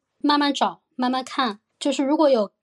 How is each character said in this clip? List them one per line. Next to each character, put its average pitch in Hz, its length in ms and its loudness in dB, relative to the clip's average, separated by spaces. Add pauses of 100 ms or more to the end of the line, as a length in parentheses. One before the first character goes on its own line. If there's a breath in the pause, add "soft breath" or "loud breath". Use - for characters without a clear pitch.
(180)
慢 294 200 2
慢 285 160 0
找、 202 260 -4 (140)
慢 254 160 -2
慢 254 140 -4
看。 233 340 -4 (200)
就 285 140 -2
是 277 100 -2
如 277 140 2
果 311 140 4
有 220 200 2 (120)